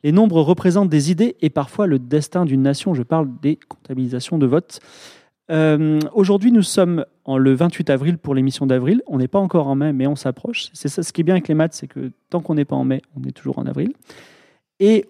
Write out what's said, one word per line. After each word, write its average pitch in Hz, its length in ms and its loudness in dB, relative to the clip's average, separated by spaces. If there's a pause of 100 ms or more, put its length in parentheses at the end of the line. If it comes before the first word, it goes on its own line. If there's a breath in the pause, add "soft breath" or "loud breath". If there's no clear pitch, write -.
Les 151 80 2
nombres 185 300 4
représentent 180 480 2
des 151 200 2
idées 208 300 0
et 156 100 0
parfois 160 360 -4
le 143 120 2
destin 147 460 -2
d'une 135 180 0
nation. 139 320 0
Je 123 80 -4
parle 156 260 -2 (140)
des 143 140 0 (120)
comptabilisations 127 680 -6
de 139 80 2
vote. 143 340 -2 (680 soft breath)
Euh, 156 480 2 (140)
aujourd'hui, 202 400 2
nous 220 100 6
sommes 175 420 0 (200)
en, 135 140 -2
le 135 160 4
vingt-huit 170 360 -2
avril 147 280 0
pour 143 160 -4
l'émission 135 320 0
d'avril. 131 400 0
On 147 120 -4
n'est 127 100 0
pas 196 100 -2
encore 175 300 0
en 139 60 -2
mai, 147 180 0
mais 131 140 0
on 143 100 -2
s'approche. - 580 -8
C'est 143 140 -8
ça, 170 140 -6
ce - 100 -8
qui 170 100 -2
est - 20 2
bien 180 100 2
avec 180 140 -2
les 156 60 2
maths, 156 200 0
c'est - 120 -14
que 131 240 -10 (180)
tant 175 120 -4
qu'on 160 140 -4
n'est 143 120 0
pas 139 100 -6
en 135 80 -2
mai, 131 160 -2 (160)
on 131 100 -10
est 135 60 -10
toujours - 260 -8
en - 80 -8
avril. 196 260 -4 (880 soft breath)
Et 208 300 4